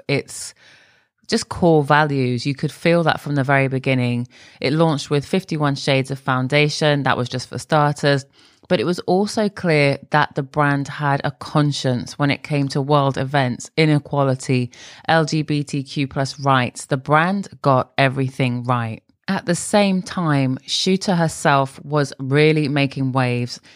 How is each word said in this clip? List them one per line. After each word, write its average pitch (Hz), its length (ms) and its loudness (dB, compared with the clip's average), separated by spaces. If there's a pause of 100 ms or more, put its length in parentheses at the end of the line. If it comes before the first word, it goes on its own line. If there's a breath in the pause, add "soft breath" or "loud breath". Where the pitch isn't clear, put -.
its - 460 -6 (760 soft breath)
just - 220 -2
core 160 340 4
values. 139 600 2
You 139 120 -2
could 147 160 -4
feel 170 320 0
that 151 160 0
from 147 160 -4
the 135 80 0
very 135 240 2
beginning. 127 580 -2 (340 loud breath)
It 131 120 0
launched 156 380 2
with 143 140 0
fifty-one 151 520 -2
shades 135 340 0
of 135 80 -6
foundation. 147 840 0
That 135 120 0
was 120 120 -2
just - 200 -8
for - 100 -10
starters. 147 680 0 (400 soft breath)
But 180 140 0
it 110 40 -2
was 175 160 -2
also 208 480 0
clear 151 500 2 (120)
that - 240 0
the 151 80 -2
brand 143 460 0
had 143 360 -2
a 147 60 -4
conscience 139 880 -2
when 143 120 0
it - 120 -4
came 143 260 -2
to 139 140 -2
world 139 340 2
events, 135 640 -2
inequality, 139 920 0 (340 loud breath)
L 160 180 4
G 156 160 -2
B 147 240 -2
T 143 180 -6
Q 135 240 -4
plus 135 320 -6
rights. 135 460 0
The 139 140 -2
brand 170 500 0 (140)
got 131 340 2
everything 131 680 0
right. 117 380 -4 (240)
At 196 200 -4
the 175 80 0
same 196 480 2
time, 139 640 0
Shooter 190 480 0
herself 151 680 0
was 147 340 -2
really 151 500 2
making 139 440 -2
waves. 123 480 -2 (160 soft breath)